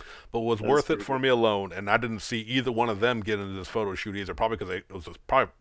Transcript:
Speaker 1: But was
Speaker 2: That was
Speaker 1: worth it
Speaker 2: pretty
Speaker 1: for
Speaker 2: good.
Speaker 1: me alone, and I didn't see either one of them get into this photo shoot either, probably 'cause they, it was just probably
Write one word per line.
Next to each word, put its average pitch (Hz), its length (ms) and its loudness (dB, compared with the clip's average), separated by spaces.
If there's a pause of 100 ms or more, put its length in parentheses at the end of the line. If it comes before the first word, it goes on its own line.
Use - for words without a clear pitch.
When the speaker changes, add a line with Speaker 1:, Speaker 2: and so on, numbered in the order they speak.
(320)
Speaker 1:
But 117 80 -2
was 113 200 0
Speaker 2:
That 98 100 0
was 143 120 6
Speaker 1:
worth - 80 -4
it 147 100 2
Speaker 2:
pretty - 40 -8
Speaker 1:
for 135 140 -2
Speaker 2:
good. - 20 -2
Speaker 1:
me 131 80 2
alone, 107 440 4
and 98 160 -6
I 107 80 6
didn't 117 240 -2
see 117 200 -4
either 123 320 -2
one 117 160 2
of 101 120 -2
them 117 200 2
get 104 180 -2
into 98 160 -6
this 92 140 -8
photo 104 260 -2
shoot 98 220 -8
either, 95 180 -6
probably 113 220 0
'cause 98 120 -8
they, 90 100 -6
it - 140 -14
was 92 120 -12
just - 240 -16
probably 131 320 2